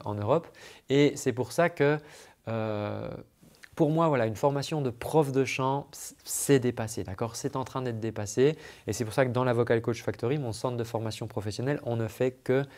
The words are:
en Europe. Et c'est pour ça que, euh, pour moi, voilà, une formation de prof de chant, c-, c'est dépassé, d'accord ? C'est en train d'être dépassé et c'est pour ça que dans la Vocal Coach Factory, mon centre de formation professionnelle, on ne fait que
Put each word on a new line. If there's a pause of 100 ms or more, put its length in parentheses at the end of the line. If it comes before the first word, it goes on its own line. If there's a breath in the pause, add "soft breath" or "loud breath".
en
Europe. (420 loud breath)
Et
c'est
pour
ça
que, (480 loud breath)
euh, (600)
pour
moi,
voilà,
une
formation
de
prof
de
chant,
c-, (120)
c'est
dépassé,
d'accord ?
C'est
en
train
d'être
dépassé (280 loud breath)
et
c'est
pour
ça
que
dans
la
Vocal
Coach
Factory,
mon
centre
de
formation
professionnelle,
on
ne
fait
que (140 loud breath)